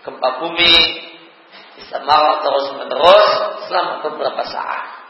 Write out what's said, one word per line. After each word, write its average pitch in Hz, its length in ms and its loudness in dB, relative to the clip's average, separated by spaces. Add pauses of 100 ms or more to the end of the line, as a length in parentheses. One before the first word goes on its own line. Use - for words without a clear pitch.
Gempa 131 400 -4
bumi 170 360 2 (1000)
istamara 151 640 0
terus 139 260 0 (120)
menerus 143 540 6 (360)
selama 170 320 -2
beberapa 143 480 -6
saat. - 380 -8 (240)